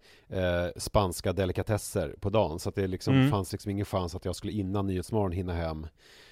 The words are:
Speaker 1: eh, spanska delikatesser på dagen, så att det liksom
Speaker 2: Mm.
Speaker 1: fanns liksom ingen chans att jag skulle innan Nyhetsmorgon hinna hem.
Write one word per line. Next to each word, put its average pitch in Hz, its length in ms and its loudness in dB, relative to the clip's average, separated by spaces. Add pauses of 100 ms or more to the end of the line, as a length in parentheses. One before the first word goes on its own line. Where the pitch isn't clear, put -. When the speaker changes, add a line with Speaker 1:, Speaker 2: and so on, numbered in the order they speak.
(300)
Speaker 1:
eh, 87 460 0
spanska 95 580 0
delikatesser 95 840 0
på 101 100 -4
dagen, 90 300 4
så 104 100 -4
att - 60 -4
det 98 120 2
liksom 92 280 0
Speaker 2:
Mm. 131 160 8
Speaker 1:
fanns 98 200 0
liksom 104 200 -6
ingen 101 140 -2
chans 90 300 -2
att - 100 -8
jag 87 100 -2
skulle 95 180 -6
innan 98 340 0
Nyhetsmorgon 95 440 0
hinna 90 220 -2
hem. 80 340 -2 (440)